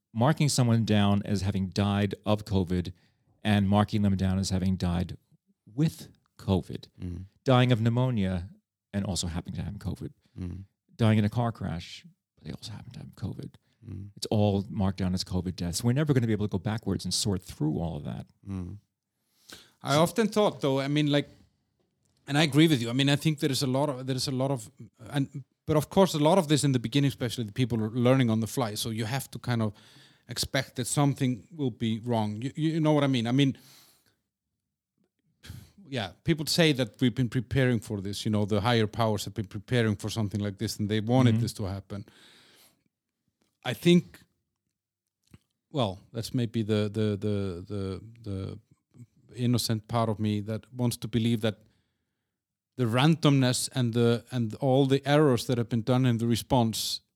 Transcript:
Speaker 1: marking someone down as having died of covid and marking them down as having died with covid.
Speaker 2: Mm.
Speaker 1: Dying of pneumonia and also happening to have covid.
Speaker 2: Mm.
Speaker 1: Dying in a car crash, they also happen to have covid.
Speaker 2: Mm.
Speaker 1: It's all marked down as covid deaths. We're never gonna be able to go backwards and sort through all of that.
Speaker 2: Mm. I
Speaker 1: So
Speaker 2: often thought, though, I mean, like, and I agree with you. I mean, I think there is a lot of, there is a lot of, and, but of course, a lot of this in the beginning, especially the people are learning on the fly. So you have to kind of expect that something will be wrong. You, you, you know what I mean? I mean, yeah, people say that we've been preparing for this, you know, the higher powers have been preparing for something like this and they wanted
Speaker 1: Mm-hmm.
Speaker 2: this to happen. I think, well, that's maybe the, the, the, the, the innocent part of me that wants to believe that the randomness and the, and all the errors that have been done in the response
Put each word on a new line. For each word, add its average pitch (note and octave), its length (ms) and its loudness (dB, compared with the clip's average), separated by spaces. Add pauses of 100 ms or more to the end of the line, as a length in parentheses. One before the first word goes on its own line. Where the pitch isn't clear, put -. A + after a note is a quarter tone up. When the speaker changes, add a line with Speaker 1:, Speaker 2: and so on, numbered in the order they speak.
(140)
Speaker 1:
marking C#3+ 340 2
someone A#2 360 2
down G2+ 400 4
as G2+ 180 -2
having F#2+ 260 -2
died G2+ 460 0 (120)
of G#2+ 180 0
covid F#2 480 -2 (500)
and G2+ 260 2
marking G#2 340 2
them G2+ 140 2
down F#2+ 220 0
as F#2+ 120 -2
having F#3 260 0
died - 400 -2 (580)
with D#3 340 -4 (300)
covid. - 460 -2 (180)
Speaker 2:
Mm. F2+ 220 -8 (200)
Speaker 1:
Dying B2+ 280 6
of G#2+ 80 2
pneumonia A2+ 680 0 (460)
and G2+ 140 -4
also F2+ 200 -4
happening E2+ 300 -8
to F2 60 -6
have E2+ 120 -8
covid. F2+ 360 -10 (280)
Speaker 2:
Mm. F2+ 260 -10 (320)
Speaker 1:
Dying A2 220 4
in G#2+ 60 4
a G#2 60 0
car A#2+ 200 -2
crash, F2+ 540 -8 (380)
they - 100 -12
also - 200 -14
happen - 200 -16
to - 80 -16
have - 160 -16
covid. - 340 -10 (400)
Speaker 2:
Mm. G2 260 -12
Speaker 1:
It's - 100 -10
all G#2 440 2
marked F#2+ 280 -2
down F#2+ 160 0
as F#2 100 -4
covid F2+ 320 -4
deaths. F2 260 -4
We're A#2+ 120 2
never D3 180 2
gonna A#2+ 160 2
be A2+ 60 2
able G#2 120 -2
to G2+ 60 -6
go G2+ 60 0
backwards G#2 480 -4
and - 60 -6
sort G2 300 -2
through - 360 -4
all E2 180 -4
of - 80 -10
that. - 220 -10 (220)
Speaker 2:
Mm. F#2+ 280 -8 (1040)
I C3+ 120 2
Speaker 1:
So D3+ 80 6
Speaker 2:
often G3 260 2
thought, G3+ 320 0
though, C3+ 180 0
I C3+ 100 -4
mean, D3 220 2
like, D3 200 2 (960)
and C#3+ 100 -2
I D3+ 60 6
agree D#3 260 6
with C#3 140 2
you. A#2 80 -4
I - 20 -4
mean, C3+ 160 2
I C#3+ 80 4
think D3+ 240 0
there D#3 100 0
is C3 120 -2
a C#3+ 40 -2
lot C3+ 220 0
of, C3 180 -6
there C3 100 -2
is B2+ 120 -4
a C#3 40 -4
lot C3 180 -2
of, B2+ 200 -6 (440)
and, C#3 280 -4 (240)
but D#3 120 4
of C#3+ 100 0
course, G3 240 4
a D#3+ 60 -2
lot D3+ 180 6
of E3+ 120 2
this C#3+ 140 4
in C#3+ 100 2
the B2+ 60 4
beginning, A#2 300 0
especially B2 360 -6
the G#2 80 -10
people A#2+ 300 -2
are G#2+ 60 -2
learning B2 400 4
on A2 120 2
the A2+ 60 -2
fly. A2 280 -4
So A#2 160 -6
you A2+ 160 -6
have B2+ 240 -4
to - 80 -12
kind A#2+ 240 -2
of G#2 100 -2 (560)
expect - 480 -4
that B2 100 -6
something C3 640 0
will D3 200 -4
be A2+ 340 -4
wrong. A2 380 -2
You, C3+ 120 -8
you, D#3 180 -2
you E3 80 -2
know D#3 120 4
what D3 100 4
I C#3 40 2
mean? B2+ 200 0
I A#2 60 -2
mean, C3+ 240 2 (2250)
yeah, A#2 220 -6 (140)
people D#3 220 0
say D#3+ 260 4
that B2 280 -4
we've B2 140 2
been B2 160 -2
preparing B2+ 500 0
for G#2 200 -6
this, G2+ 260 -8
you A2+ 40 0
know, G#2+ 140 2
the G2+ 160 0
higher A2+ 260 2
powers A2 380 -2
have G#2 100 -12
been G#2+ 120 -6
preparing G#2+ 500 0
for A2 140 -8
something G#2+ 300 -4
like G2+ 180 -4
this A2 200 -6
and G#2+ 100 -2
they G#2+ 120 0
wanted A#2+ 360 4
Speaker 1:
Mm-hmm. A#2 60 0
Speaker 2:
this - 120 -4
to A2+ 100 -8
happen. G2 400 -8 (1600)
I B2+ 80 -4
think, F3 480 2 (1500)
well, G#2+ 260 -2 (140)
that's A#2 220 -8
maybe A#2 280 -2
the, G#2 300 0
the, G#2+ 240 -2
the, G2 520 -4
the, F#2+ 320 -8 (220)
the G2 360 -8 (800)
innocent A#2 520 0
part A#2 200 0
of G#2 120 -2
me G#2 200 0
that G#2 240 -8 (100)
wants B2 240 -2
to - 100 -10
believe A#2 320 0
that A2 160 -2 (1200)
the B2+ 80 0
randomness C3 880 4
and A#2+ 200 0
the, A#2 360 4
and A#2 260 -4
all C3+ 300 4
the C3 200 2
errors C#3+ 400 4
that B2 120 0
have A#2 100 -2
been A#2 140 0
done B2+ 240 2
in A#2 120 2
the A#2 80 -2
response A#2 720 0 (160)